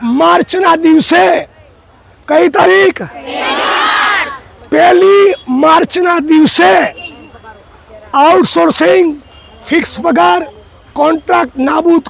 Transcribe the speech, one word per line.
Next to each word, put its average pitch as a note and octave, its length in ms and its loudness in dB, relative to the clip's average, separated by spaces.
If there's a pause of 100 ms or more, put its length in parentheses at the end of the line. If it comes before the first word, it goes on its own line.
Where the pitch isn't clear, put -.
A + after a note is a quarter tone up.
માર્ચના E4 720 0
દિવસે, E4 720 0 (800)
કઈ D#4+ 200 2
તારીખ? F#4 540 0 (1700)
પહેલી F#4 640 4 (140)
માર્ચના D#4+ 720 0
દિવસે D#4 540 2 (1400)
આઉટસોર્સિંગ, E4 1040 2 (460)
ફિક્સ - 340 -4
પગાર, E4+ 460 0 (460)
કોન્ટ્રાક્ટ D#4+ 640 -2
નાબૂદ D#4+ 540 0